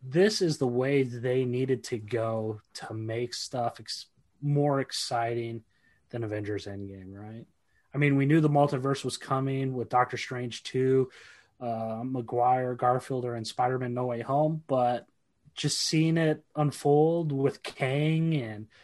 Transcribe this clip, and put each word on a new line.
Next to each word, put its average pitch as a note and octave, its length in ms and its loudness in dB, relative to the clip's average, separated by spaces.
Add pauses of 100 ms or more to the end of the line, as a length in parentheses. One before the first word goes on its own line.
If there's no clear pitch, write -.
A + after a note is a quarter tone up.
this F3 380 2
is D#3+ 160 2
the C3+ 100 2
way C3 360 2
they B2+ 420 0
needed B2 400 0
to B2 120 -6
go A2 640 -4 (140)
to - 200 -12
make A2+ 400 -6
stuff - 460 -4
ex-, - 280 -12 (340)
more C#3+ 400 2
exciting A#2 840 -4 (460)
than A#2 160 -6
Avengers G#2 400 -4
Endgame, G2 480 -12
right? G#2+ 320 -14 (480)
I C3+ 40 -4
mean, C#3+ 200 4
we C#3 80 2
knew D#3 160 6
the D3+ 80 4
multiverse C#3 560 2
was B2 100 -4
coming C3+ 580 -2
with A#2+ 140 -4
Doctor B2 300 2
Strange B2 460 -8
two, C3 460 2 (520)
uh, A2+ 420 -4
Maguire, B2+ 720 0
Garfield B2+ 480 0
are A#2+ 140 -4
in A2 80 -6
Spider-Man B2+ 480 -2
No B2 140 -2
Way A#2+ 120 -4
Home, D3+ 480 0
but B2 400 2 (480)
just - 240 -2
seeing D#3+ 380 2
it D#3 260 2 (140)
unfold D3+ 760 4
with C3+ 320 0
Kang D#3 720 0
and A2 320 -6 (160)